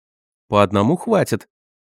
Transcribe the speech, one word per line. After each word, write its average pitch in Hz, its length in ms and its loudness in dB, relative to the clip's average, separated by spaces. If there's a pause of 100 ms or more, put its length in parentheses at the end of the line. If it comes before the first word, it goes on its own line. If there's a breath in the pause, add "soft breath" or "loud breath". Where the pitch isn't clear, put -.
(480)
По 104 140 2
одному 104 340 0
хватит. 175 500 -2 (440)